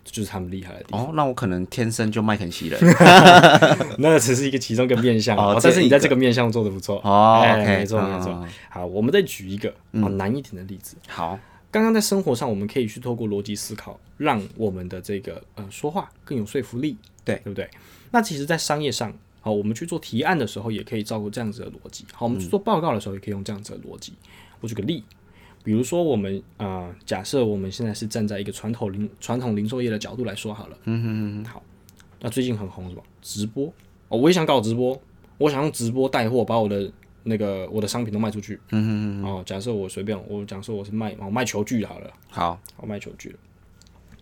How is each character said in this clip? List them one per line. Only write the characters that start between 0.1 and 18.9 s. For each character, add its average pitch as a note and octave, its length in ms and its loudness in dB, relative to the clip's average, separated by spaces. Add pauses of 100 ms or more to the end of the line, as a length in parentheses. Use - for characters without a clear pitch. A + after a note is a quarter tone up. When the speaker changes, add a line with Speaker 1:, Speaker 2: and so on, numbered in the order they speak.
Speaker 1:
就 A2 100 -6
是 G2 60 -6
他 G2+ 100 -8
们 F2+ 120 -8
厉 F#2+ 120 -8
害 F2+ 120 -16
的 - 100 -16
地 - 80 -12
方。 A2 140 -4
Speaker 2:
哦， D3+ 80 -10
那 D3+ 100 0
我 C3 100 -2
可 A#2+ 140 -4
能 F2+ 180 -2
天 A2+ 240 -4
生 A2 220 -2
就 A2 100 -2
麦 G#2+ 140 0
肯 F#2+ 140 -6
锡 E2 180 -8
人。 - 120 -4 (580)
Speaker 1:
<laughs> D3 600 8
那 D#3 200 6
只 B2+ 180 4
是 C#3 100 0
一 C#3 40 0
个 C3 80 -2
其 A2+ 180 -2
中 B2+ 80 2
一 B2+ 40 0
个 B2 140 4
面 A#2 180 4
向 G#2+ 160 0
啊， G#2 100 4
Speaker 2:
哦， G2+ 100 4
Speaker 1:
哦， A#2 60 2
但 E3+ 100 8
是 F3 100 4
你 C#3 60 6
在 C#3 100 8
这 D3 100 4
个 C3+ 60 4
面 B2 180 4
向 A#2+ 180 2
做 A2+ 120 -2
得 G#2 80 0
不 F#2+ 80 -8
错。 G2+ 180 -4
Speaker 2:
这 - 40 -6
一 - 20 -14
个。 G#2 60 -2
哦， G#2+ 340 8
Speaker 1:
哎， A2 200 6
Speaker 2:
OK， G2+ 160 4
Speaker 1:
没 G2+ 80 0
错， G#2+ 120 0
Speaker 2:
嗯， F#2+ 180 0
Speaker 1:
没 F2+ 80 -4
错。 F#2 80 -4
Speaker 2:
嗯， F2 100 -8
嗯。 F2 60 -12 (220)
Speaker 1:
好， F2+ 160 -8
我 F#2 160 -2
们 B2+ 100 2
再 G3+ 100 6
举 G2 260 -8
一 G2 80 -6
个， G#2 180 -8 (180)
Speaker 2:
嗯。 G#2+ 120 0
Speaker 1:
哦， G2 60 0
难 G2 240 -2
一 C#3+ 60 -4
点 - 140 -16
的 F2+ 100 -14
例 G2 120 -14
子。 - 200 -20 (120)
Speaker 2:
好。 E2+ 300 -6 (340)
Speaker 1:
刚 A3 120 2
刚 A3+ 100 2
在 A3 60 4
生 G3+ 200 0
活 D#3+ 140 0
上， B2+ 160 -4
我 G#2+ 40 -2
们 G2+ 120 -4
可 C3 140 -2
以 A#2+ 60 0
去 G#2+ 120 -10
透 A#2+ 160 -6
过 A#2+ 140 -6
逻 G2+ 120 -2
辑 G#2 140 -8
思 G#2 220 -10
考， - 220 -18 (180)
让 C3+ 260 -2 (140)
我 A2 140 -2
们 F#2 180 -10
的 F2+ 120 -10
这 G2+ 200 -6
个， F2+ 200 -14 (140)
呃， G#2+ 160 -14
说 - 180 -8
话 F3+ 220 -6 (140)
更 C#3+ 120 -8
有 A2 80 -4
说 C3+ 180 -4
服 A#2+ 180 -10
力， C#3 160 -4 (280)
Speaker 2:
对。 G#2+ 120 -4
Speaker 1:
对 - 80 -16
不 G2+ 100 -10
对？ - 140 -8 (420)
那 A#3+ 100 2
其 G#3+ 160 -6
实 C#3 80 -6
在 D#3+ 140 -2
商 D3+ 240 -2
业 C#3+ 80 -2